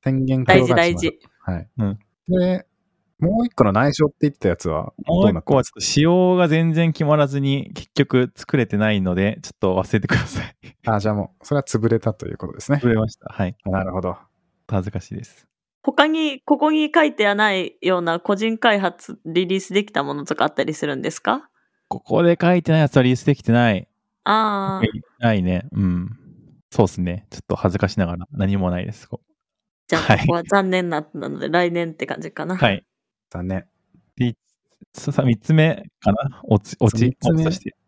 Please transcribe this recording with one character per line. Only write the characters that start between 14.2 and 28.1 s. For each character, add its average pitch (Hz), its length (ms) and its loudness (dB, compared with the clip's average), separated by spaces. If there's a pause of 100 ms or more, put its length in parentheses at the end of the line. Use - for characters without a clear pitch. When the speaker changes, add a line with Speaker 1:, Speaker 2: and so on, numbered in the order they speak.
Speaker 3:
恥 95 180 -2
ず 104 40 -8
か 107 100 -8
し - 120 -16
い - 20 -10
で 120 100 -12
す。 - 220 -20 (360)
Speaker 2:
他 277 240 2
に、 311 340 -2
こ 294 180 2
こ 302 120 2
に 311 240 0
書 330 100 6
い 302 100 -2
て 208 120 0
は 202 80 2
な 208 200 2
い 185 280 -4
よ 180 160 2
う 175 40 -2
な 170 160 0
個 196 180 -2
人 220 220 -2
開 214 220 2
発、 180 460 -6
リ 170 200 0
リ 185 120 0
ー - 20 -2
ス 190 120 -12
で 202 120 2
き 208 80 -20
た 147 100 0
も 143 120 -4
の 143 100 -8
と - 100 -4
か - 100 0
あ 151 40 2
っ - 60 -6
た - 100 0
り 156 100 -6
す - 120 -6
る 143 100 -4
ん 131 60 -8
で - 80 -4
す - 100 -10
か？ 240 280 -4 (400)
Speaker 3:
こ - 120 -6
こ - 220 0
で 170 180 4
書 175 140 2
い 175 80 0
て 165 100 0
な 160 60 4
い - 20 4
や 147 80 2
つ - 80 0
は 135 60 6
リ 127 80 4
リ - 40 4
ー - 20 -6
ス - 80 -10
で 147 100 4
き - 80 -20
て 117 100 0
な 120 200 4
い。 92 140 -4 (380)
Speaker 2:
あ 196 580 0
ー。 - 180 -2 (180)
Speaker 3:
な 117 160 2
い 98 80 0
ね。 90 300 -2
う - 80 -2
ん。 92 380 -2 (520)
そ - 140 2
う - 20 0
っ - 20 0
す - 120 -8
ね。 90 300 -6
ち - 60 -18
ょ - 60 -14
っ - 40 -20
と 98 100 -6
恥 92 180 0
ず 98 40 -2
か 98 100 0
し - 100 -6
な 92 80 0
が 87 100 -6